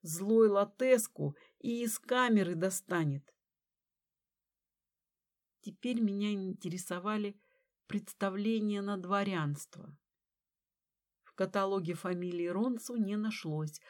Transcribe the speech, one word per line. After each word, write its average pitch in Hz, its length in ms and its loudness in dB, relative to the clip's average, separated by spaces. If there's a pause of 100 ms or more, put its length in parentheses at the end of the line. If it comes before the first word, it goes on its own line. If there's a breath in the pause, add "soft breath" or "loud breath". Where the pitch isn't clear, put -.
злой 202 460 6
Латеску, 202 880 2 (220 soft breath)
и 233 240 -4
из 220 160 -2
камеры 220 560 4
достанет. 165 800 -2 (2250)
Теперь 233 400 -4
меня 208 320 2
интересовали 190 1040 -4 (500 soft breath)
представления 208 960 -2
на 202 140 -2
дворянство. 180 1000 -2 (1300)
В - 100 -20
каталоге 190 600 -2
фамилии 180 520 -4
Ронсу 226 500 -2
не 208 200 0
нашлось, 160 720 -4